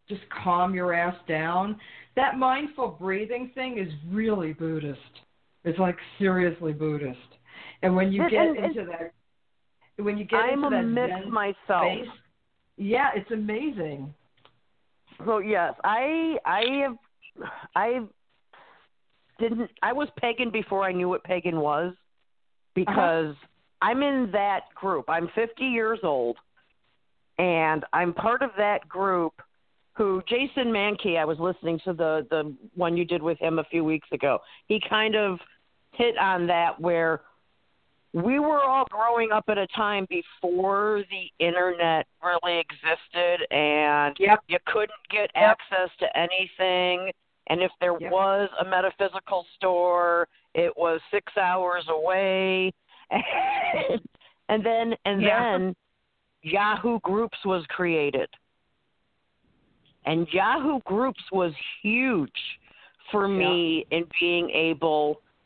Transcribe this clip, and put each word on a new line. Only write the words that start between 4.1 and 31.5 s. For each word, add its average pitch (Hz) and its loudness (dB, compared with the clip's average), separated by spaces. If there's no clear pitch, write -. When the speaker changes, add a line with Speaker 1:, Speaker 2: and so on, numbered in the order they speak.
Speaker 1:
Buddhist. 151 -6
It's, 170 -2
like, 180 2
seriously 180 2
Buddhist. 147 -4
And 185 4
when 190 4
you 202 2
Speaker 2:
And, 339 2
Speaker 1:
get 220 4
Speaker 2:
and, 320 4
and 208 -2
Speaker 1:
into 240 -4
that, 165 -10
when 208 -2
you 208 -6
get 220 2
Speaker 2:
I'm 269 2
Speaker 1:
into 285 2
Speaker 2:
a - 0
Speaker 1:
that 247 2
Speaker 2:
mix 240 0
Speaker 1:
Zen 190 -8
Speaker 2:
myself. 202 0
Speaker 1:
space, 185 -2
yeah, 233 0
it's 190 -6
amazing. 214 -6
Speaker 2:
So 220 0
yes, 190 0
I, 302 0
I 196 0
have, 254 -4
I 233 0
didn't, 226 -2
I 226 2
was 285 -2
pagan 240 -2
before 202 -2
I 190 0
knew 180 0
what 180 -2
pagan 175 -2
was, 151 0
because 165 2
Speaker 1:
Uh-huh. - -20
Speaker 2:
I'm 240 2
in 262 0
that 202 -2
group. 175 -2
I'm 165 -2
fifty 226 -2
years 226 0
old, 127 0
and 160 2
I'm 170 2
part 240 0
of 269 0
that 208 0
group 180 -2
who, 190 0
Jason 247 0
Mankey, 202 0
I 156 2
was 151 -2
listening 165 -2